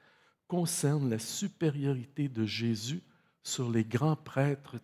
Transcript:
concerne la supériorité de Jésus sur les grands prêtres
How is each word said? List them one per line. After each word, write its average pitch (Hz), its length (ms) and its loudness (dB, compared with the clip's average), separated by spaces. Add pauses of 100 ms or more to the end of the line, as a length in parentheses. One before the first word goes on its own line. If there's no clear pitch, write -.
(460)
concerne 151 640 2
la 110 100 2
supériorité 139 1080 -2
de 113 160 0
Jésus 113 580 -2 (400)
sur 123 280 -2
les 113 140 4
grands 135 320 2
prêtres 139 680 -2